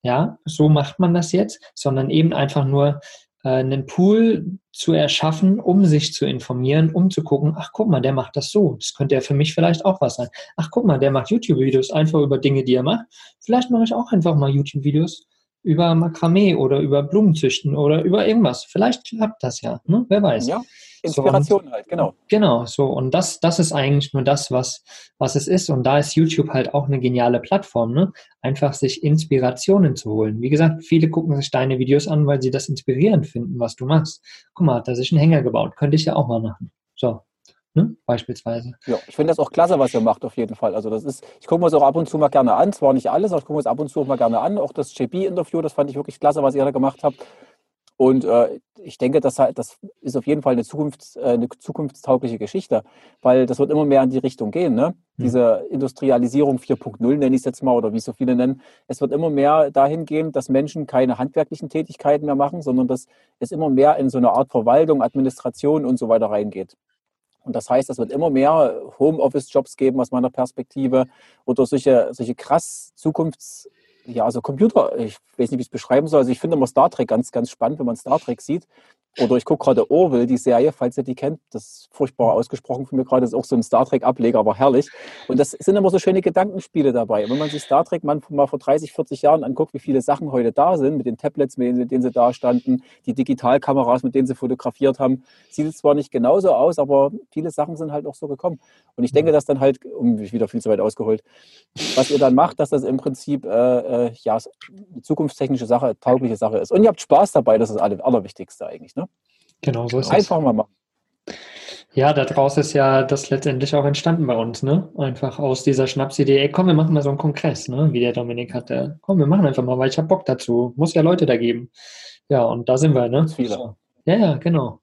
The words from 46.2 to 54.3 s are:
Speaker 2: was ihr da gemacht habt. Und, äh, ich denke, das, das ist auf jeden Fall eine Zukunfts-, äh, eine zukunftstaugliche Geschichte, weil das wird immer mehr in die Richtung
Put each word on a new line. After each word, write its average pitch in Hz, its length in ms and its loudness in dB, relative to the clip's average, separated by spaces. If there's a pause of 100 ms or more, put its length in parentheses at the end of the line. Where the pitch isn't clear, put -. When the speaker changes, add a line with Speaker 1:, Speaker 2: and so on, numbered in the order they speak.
Speaker 2:
was 135 120 2
ihr 135 100 0
da 143 60 0
gemacht 131 320 -2
habt. - 220 -4 (720)
Und, 131 260 4
äh, 117 380 0 (200)
ich 90 160 -20
denke, 131 220 2
das, 131 160 -2
das 120 420 -2 (220)
ist 135 160 -8
auf 127 100 -4
jeden 147 160 0
Fall 135 120 0
eine 117 80 0
Zukunfts-, - 560 -8
äh, 123 160 0
eine 120 160 -2
zukunftstaugliche 131 880 -4
Geschichte, 113 460 -4 (380)
weil 131 240 4
das 120 140 -4
wird 143 120 2
immer 151 120 2
mehr 139 200 4
in 131 60 2
die 131 100 -2
Richtung 123 320 -6